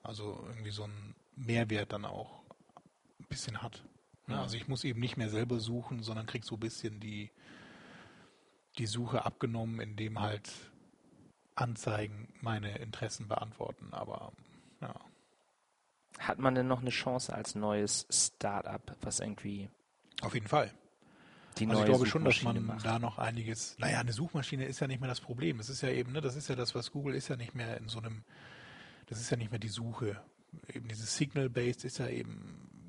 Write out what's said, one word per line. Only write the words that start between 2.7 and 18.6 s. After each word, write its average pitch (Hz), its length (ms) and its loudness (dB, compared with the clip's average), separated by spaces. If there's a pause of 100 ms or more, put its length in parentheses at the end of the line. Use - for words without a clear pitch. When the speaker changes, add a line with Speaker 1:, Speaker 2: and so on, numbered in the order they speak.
Speaker 1:
ein - 100 -18
bisschen 123 320 -4
hat. - 220 -8 (440)
Ne? 117 80 -2
Speaker 2:
Ja. 107 60 2
Speaker 1:
Also 113 160 -2
ich 107 100 -6
muss 131 160 0
eben 120 160 0
nicht 120 180 2
mehr 113 120 0
selber 120 300 2
suchen, 117 440 -2
sondern 110 220 -4
krieg 113 180 -4
so - 120 -6
ein 107 40 -6
bisschen 110 400 -4
die, 104 320 -6 (1500)
die 120 80 0
Suche 117 400 0
abgenommen, 113 540 0
indem 107 400 -4
halt 104 320 0 (1040)
Anzeigen 107 720 0 (140)
meine 104 360 -2
Interessen 113 520 -6
beantworten. - 640 -4
Aber, - 400 -6 (480)
ja. 120 120 -6 (1300)
Speaker 2:
Hat - 200 4
man 131 140 6
denn 127 140 4
noch 127 140 4
eine 127 80 0
Chance - 440 0
als - 220 -4
neues 104 560 2
Start-up, - 920 0